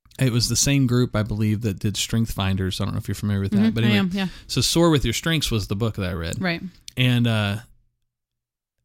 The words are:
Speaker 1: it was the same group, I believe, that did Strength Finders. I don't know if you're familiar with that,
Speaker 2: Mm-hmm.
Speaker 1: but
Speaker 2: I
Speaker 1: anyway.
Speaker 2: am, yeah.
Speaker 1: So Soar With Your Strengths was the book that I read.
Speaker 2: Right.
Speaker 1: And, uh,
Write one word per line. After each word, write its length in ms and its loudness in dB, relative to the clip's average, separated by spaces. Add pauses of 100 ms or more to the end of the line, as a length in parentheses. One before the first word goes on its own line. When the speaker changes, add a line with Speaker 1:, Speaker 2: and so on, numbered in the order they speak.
(200)
Speaker 1:
it 140 2
was 160 0
the 80 0
same 280 4
group, 300 2
I 80 2
believe, 380 0
that 180 -2
did 160 -2
Strength 380 -2
Finders. 480 -2
I 20 -2
don't 100 -4
know 40 -4
if 100 -6
you're 80 -4
familiar 240 -2
with 140 -2
that, 40 2
Speaker 2:
Mm-hmm. 120 4
Speaker 1:
but 160 0
Speaker 2:
I 20 4
Speaker 1:
anyway. 120 4
Speaker 2:
am, 120 0
yeah. 160 -2 (200)
Speaker 1:
So 120 -2
Soar 300 4
With 160 4
Your 80 0
Strengths 360 -2
was 180 -2
the 100 -4
book 180 -2
that 140 -4
I 20 -4
read. 300 -4
Speaker 2:
Right. 200 -4 (360)
Speaker 1:
And, 280 2
uh, 320 0 (1300)